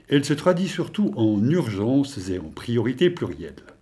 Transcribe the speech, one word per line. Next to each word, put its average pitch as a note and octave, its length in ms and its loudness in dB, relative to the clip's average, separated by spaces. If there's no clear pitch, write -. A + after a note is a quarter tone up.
elle C#3+ 140 4
se D3+ 80 0
traduit F3+ 340 2
surtout - 500 -2
en A2 300 2
urgence C3+ 680 0
et F2+ 100 -4
en D#2 100 -10
priorité A#2+ 640 0
plurielle. E2 500 -8